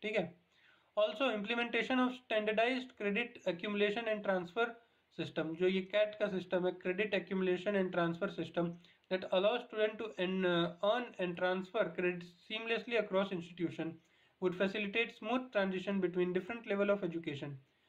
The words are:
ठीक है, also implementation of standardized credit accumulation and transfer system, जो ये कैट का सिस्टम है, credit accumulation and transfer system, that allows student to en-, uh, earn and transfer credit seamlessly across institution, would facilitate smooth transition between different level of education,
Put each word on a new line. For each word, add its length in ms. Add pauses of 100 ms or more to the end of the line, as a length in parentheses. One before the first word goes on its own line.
ठीक 140
है, 80 (720)
also 320
implementation 720
of 160
standardized 800
credit 480
accumulation 600
and 160
transfer 420 (520)
system, 400
जो 100
ये 140 (120)
कैट 260
का 100
सिस्टम 380
है, 120
credit 360
accumulation 640
and 160
transfer 360
system, 380 (420)
that 200
allows 320
student 340
to 200
en-, 280
uh, 380
earn 240 (120)
and 180
transfer 540
credit 360 (140)
seamlessly 580
across 320
institution, 640 (460)
would 140
facilitate 640
smooth 340
transition 480
between 340
different 340
level 240
of 120
education, 540 (320)